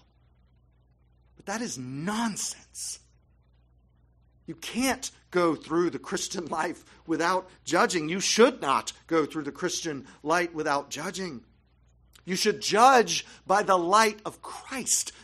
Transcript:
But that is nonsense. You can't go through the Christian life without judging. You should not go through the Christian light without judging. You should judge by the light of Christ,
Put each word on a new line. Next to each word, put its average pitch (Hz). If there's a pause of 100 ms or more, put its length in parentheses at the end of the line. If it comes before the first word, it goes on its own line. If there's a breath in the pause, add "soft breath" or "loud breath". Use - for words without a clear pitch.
(1400)
But -
that 220
is 165
nonsense. 170 (1500)
You 160
can't - (200 soft breath)
go 170
through 165
the 135
Christian 180
life 160 (220 soft breath)
without 170 (140 loud breath)
judging. 175
You 185
should 247
not 135 (140 soft breath)
go 160
through 156
the 143
Christian 147 (160 loud breath)
light 170
without 143
judging. 165 (840)
You 180
should 196
judge 220 (200 loud breath)
by 185
the 185
light 214
of -
Christ, - (120 loud breath)